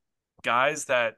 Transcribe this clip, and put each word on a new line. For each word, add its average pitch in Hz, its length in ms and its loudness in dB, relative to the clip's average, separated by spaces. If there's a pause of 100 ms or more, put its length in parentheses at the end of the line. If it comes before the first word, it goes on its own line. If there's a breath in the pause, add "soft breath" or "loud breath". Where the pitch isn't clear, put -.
(440)
Guys 135 420 0
that 120 320 0